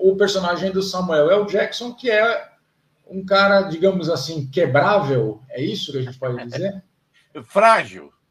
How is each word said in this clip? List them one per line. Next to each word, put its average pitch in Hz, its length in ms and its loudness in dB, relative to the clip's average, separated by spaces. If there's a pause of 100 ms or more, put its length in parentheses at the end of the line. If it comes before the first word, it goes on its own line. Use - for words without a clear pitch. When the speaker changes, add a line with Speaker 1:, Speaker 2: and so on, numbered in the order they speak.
Speaker 1:
o 190 160 4
personagem 185 560 0
do 190 100 -2
Samuel 175 480 0
L. 208 160 2
Jackson, 233 460 -4
que 254 180 -6
é 220 380 0 (580)
um 190 200 -12
cara, 196 360 4
digamos 170 460 0
assim, 156 380 -4
quebrável, 139 1040 0
é 127 120 -10
isso 175 300 -6
que 131 60 -6
a 131 40 -4
gente 120 160 -12
pode 123 280 -8
dizer? 185 360 -8 (260)
Speaker 2:
<laughs> - 360 -20
Frágil. 131 680 2 (200)